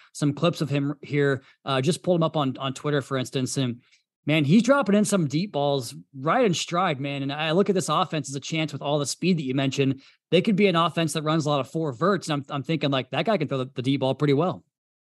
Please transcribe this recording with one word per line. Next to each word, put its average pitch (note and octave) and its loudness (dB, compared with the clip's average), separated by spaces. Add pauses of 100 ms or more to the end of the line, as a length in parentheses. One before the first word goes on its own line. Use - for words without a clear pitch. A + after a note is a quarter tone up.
(140)
some C#3+ 0
clips E3+ 0
of D3+ -2
him C#3+ -2
here, C#3 0 (220)
uh, C3+ 0
just C3+ 0
pulled F3+ 2
him E3+ 2
up D#3+ 0
on, C3+ 0
on C3+ -6
Twitter, D3 -2
for C3+ -4
instance, B2+ -4
and B2 -2 (460)
man, D3+ 2
he's F3+ 6
dropping C4 2
in G#3 4
some F#3 0
deep D#3+ -2
balls C#3+ -2 (200)
right D#3+ 0
in G3 2
stride, E3+ -2
man. C#3 -6
And C#3 -4
I D#3 -2
look G3+ 4
at G3 2
this C3+ -2
offense D#3 0
as C3+ -10
a C#3 -6
chance D#3+ -4
with C#3+ -10
all D3 0
the C#3+ -2
speed E3+ 0
that C#3+ -4
you B2+ -2
mentioned. C3+ 0 (280)
They F3 4
could G#3 2
be G3+ 4
an F3 2
offense E3 0
that D#3+ -4
runs D3+ 0
a - -2
lot D3 2
of C3 -4
four D#3+ -4
verts. E3 0
And D#3 0
I'm, C#3+ -6
I'm C3+ -4
thinking, D#3 0
like, C3 -2
that D#3 -2
guy G3+ 2
can D3+ -2
throw C#3 -2
the, C3 -4
the C3 -4
deep C3+ 2
ball C3+ 2
pretty C#3+ 2
well. E3 0 (400)